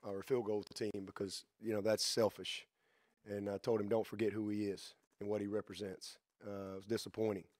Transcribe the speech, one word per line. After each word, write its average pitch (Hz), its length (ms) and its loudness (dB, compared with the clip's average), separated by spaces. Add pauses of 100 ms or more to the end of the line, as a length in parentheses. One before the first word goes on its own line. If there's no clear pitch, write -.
or 98 220 -6
field 123 220 2
goal 104 180 0 (100)
team 104 320 -2
because, 95 380 -6 (180)
you 110 100 -2
know, 107 80 2
that's 107 240 4
selfish. - 640 2 (640)
And 101 180 -2
I 98 100 0
told 110 220 2
him, 101 80 -2
"Don't 110 180 4
forget 107 260 2
who 107 160 -2
he 104 160 0
is 98 300 -4 (260)
and 101 80 -4
what 104 120 2
he 101 60 0
represents." 98 720 -6 (260)
Uh, 98 280 -6
it 95 40 -8
was 98 100 -12
disappointing. 104 580 0 (160)